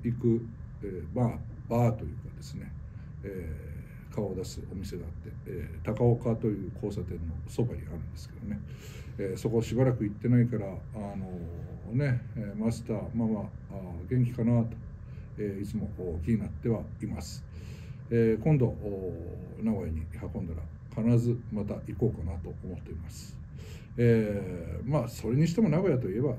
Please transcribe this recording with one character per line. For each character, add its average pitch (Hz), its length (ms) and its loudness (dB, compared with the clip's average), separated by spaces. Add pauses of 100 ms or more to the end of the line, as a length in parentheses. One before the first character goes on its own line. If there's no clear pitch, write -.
行 - 160 0
く、 113 260 4 (380)
え 104 40 -6
ー、 92 300 -6
バ 120 140 4
ー、 - 80 -6 (300)
バ 117 240 6
ー - 40 -2
と - 80 -6
い 76 40 -4
う - 20 -4
か - 260 -8
で - 60 -10
す - 120 -8
ね、 - 180 -8 (500)
え 85 260 -6 (640)
ー、 - 40 -10
顔 98 180 0
を - 20 -2
出 92 100 -2
す - 160 -6 (120)
お - 20 -8
店 - 220 -4
が 82 80 -6
あ - 20 -6
っ 78 40 -6
て、 - 200 -8 (160)
え 85 240 -6 (100)
ー、 - 40 -8
高 117 220 4
岡 117 280 4
と 113 140 2
い 95 180 0
う 85 60 -6 (100)
交 104 100 -2
差 90 160 -4
点 87 100 -4
の 82 160 -4 (140)
そ - 140 0
ば 80 120 0
に 80 120 -6
あ 76 40 -8
る 85 80 -6
ん 80 120 -6
で - 80 -10
す - 100 -10
け - 120 -14
ど 202 80 -6
ね、 - 120 -4 (580)
え 95 180 -2
ー、 - 0 -
そ - 120 0
こ 113 140 6
し - 140 -2
ば 131 80 6
ら 127 80 6
く 113 100 0
行 104 100 2
っ - 40 -8
て 120 120 0
な 123 120 10
い 117 80 8
か - 80 0
ら、 98 100 -2
あ 92 320 -8
の 98 320 -6 (600)
ー、 120 40 2
ね、 135 240 4 (160)
え 101 160 -4
ー、 104 80 -6
マ 113 120 2
ス - 100 -6
タ 113 120 -2
ー、 95 200 -4
マ 113 140 2
マ、 104 140 2
あ - 20 -4 (640)
ー、 - 20 -8
元 127 140 6
気 - 80 0
か 117 100 0
な 117 200 8
と、 117 80 2 (680)
え 101 220 0
ー、 - 20 -2
い - 20 -2
つ - 120 -4
も、 - 120 0 (120)
お、 87 240 -2
気 117 80 4
に 104 80 4
な 92 60 -2
っ - 20 -4
て - 200 -2
は 104 140 2 (180)
い 107 60 -2
ま - 140 -4
す。 - 240 -10 (680)
え 113 300 6
ー、 - 20 -6
今 156 160 8
度、 120 80 8
お、 95 480 -2 (480)
名 110 80 2
古 95 160 0
屋 80 60 -2
に 80 100 -2 (320)
運 - 80 -2
ん 82 60 -4
だ 80 60 -4
ら - 80 -6 (300)
必 117 280 6
ず 120 180 2 (140)
ま 101 100 0
た 101 120 -2 (120)
行 - 100 -6
こ 113 160 4
う 80 140 -4
か - 20 0
な - 100 -2
と - 140 -6 (120)
思 90 100 -6
っ - 60 -8
て - 100 -12
い - 60 -8
ま - 120 -8
す。 - 300 -10 (580)
え 101 880 4
ー、 131 60 -2
ま 147 140 4
あ、 123 40 -4
そ - 220 -4
れ 127 60 4
に 160 100 8
し 170 80 2
て 233 60 4
も 202 80 8
名 151 100 6
古 196 140 6
屋 123 60 6
と 92 120 0
い 101 60 0
え 120 40 2
ば 139 180 4